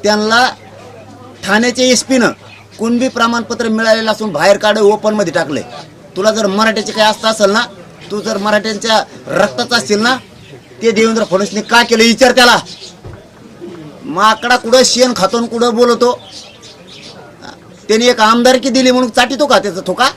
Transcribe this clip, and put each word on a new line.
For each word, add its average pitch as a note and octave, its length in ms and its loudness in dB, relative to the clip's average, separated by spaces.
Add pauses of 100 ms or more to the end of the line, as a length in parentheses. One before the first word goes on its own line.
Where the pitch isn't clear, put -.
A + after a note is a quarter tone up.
त्यांना G#3+ 460 0 (920)
ठाण्याच्या A#3+ 420 0
एसपीनं B3 440 2 (500)
कुणबी A#3 280 -2
प्रमाणपत्र A#3 600 -2
मिळालेलं A3 440 0
असून G#3+ 180 -4
बाहेर F3+ 280 2
काढ, G#3+ 200 0
ओपन G#3+ 360 2
मध्ये G3+ 200 -2
टाकलंय. D3 300 -4 (540)
तुला G#3 140 0
जर G#3+ 160 -2
मराठ्याचे G#3+ 440 -2
काय G#3+ 200 2
असतं A3 160 -4
असेल G#3+ 240 2
ना, A3 100 0 (500)
तू G#3 100 -8
जर G#3+ 160 -6
मराठ्यांच्या G#3+ 680 -2 (240)
रक्ताचा A3+ 480 -2
असशील G#3 260 -2
ना, B3 160 0 (640)
ते A3+ 100 2
देवेंद्र A3 320 0
फडणवीसने G3 380 -2
का A#3 220 2
केलं A3+ 200 2
विचार A#3+ 280 4
त्याला. A#3+ 280 4 (1400)
माकडा G#3+ 520 0
कुठं B3 300 2
शेण B3 300 2
खातो F#3+ 220 0
आणि A#3 100 -2
कुठं A#3 280 -2
बोलतो. A#3+ 440 2 (1700)
त्याने A3 180 2
एक A#3 160 2
आमदारकी A#3+ 480 4
दिली B3+ 220 2
म्हणून B3 180 0
चाटितो B3 360 0
का A3+ 140 2
त्याचा F#3+ 280 -6
थोका? G#3+ 300 0